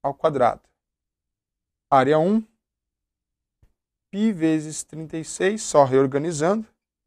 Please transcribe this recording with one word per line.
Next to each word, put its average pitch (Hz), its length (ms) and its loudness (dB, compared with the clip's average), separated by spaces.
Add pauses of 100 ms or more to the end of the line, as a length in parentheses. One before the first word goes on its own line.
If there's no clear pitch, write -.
ao 139 120 -6
quadrado. 135 480 0 (1300)
Área 139 280 4
um, 202 240 0 (1700)
π 214 220 -2
vezes 160 500 -2
trinta 160 340 -14
e 160 80 -8
seis, 202 380 -4
só 147 220 4
reorganizando, 143 840 0 (400)